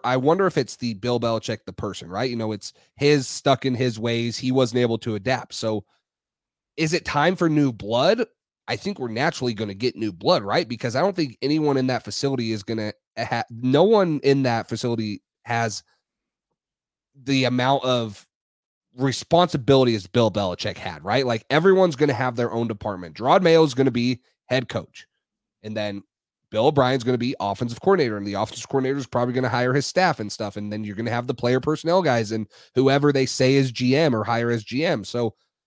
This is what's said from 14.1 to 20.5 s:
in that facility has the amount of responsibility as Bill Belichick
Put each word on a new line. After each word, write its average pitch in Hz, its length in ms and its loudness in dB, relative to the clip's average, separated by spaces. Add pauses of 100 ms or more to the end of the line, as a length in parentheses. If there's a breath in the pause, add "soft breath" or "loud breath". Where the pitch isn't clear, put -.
in 139 200 4
that 117 260 -2
facility 113 520 -4 (220)
has 117 400 -4 (1400)
the 135 180 2
amount 123 400 2
of 117 420 -2 (680)
responsibility 135 1000 2
as 95 120 -8
Bill 113 240 2
Belichick 95 460 -6